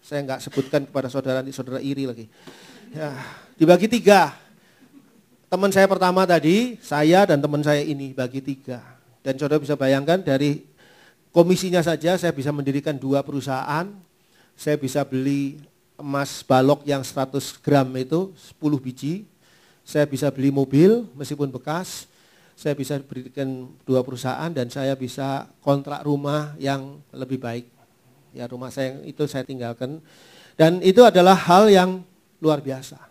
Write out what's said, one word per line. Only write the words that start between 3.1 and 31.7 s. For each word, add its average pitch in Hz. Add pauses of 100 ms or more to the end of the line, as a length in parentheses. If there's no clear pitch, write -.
dibagi 175
tiga. 190 (1120)
Teman 190
saya 196
pertama 185
tadi, 180
saya 156
dan 165
teman 147
saya 147
ini 139
bagi 127
tiga. 131 (400)
Dan 135
saudara 147
bisa 139
bayangkan 139
dari 143 (640)
komisinya 175
saja 165
saya 165
bisa 143
mendirikan 143
dua 135
perusahaan. 143 (720)
Saya 151
bisa 135
beli 139 (400)
emas 139
balok 135
yang 139
seratus 135
gram 143
itu 160
sepuluh -
biji. 135 (560)
Saya 147
bisa 139
beli 135
mobil 143
meskipun 143
bekas. 165 (480)
Saya 147
bisa 139
berikan 131 (160)
dua 131
perusahaan 131
dan 139
saya 135
bisa 135 (160)
kontrak 143
rumah 147
yang 139 (160)
lebih 131
baik. 120 (640)
Ya, 123
rumah 127
saya 131
yang 147
itu 147
saya 131
tinggalkan. 127 (560)
Dan 165
itu 190
adalah 185
hal 190
yang 185 (400)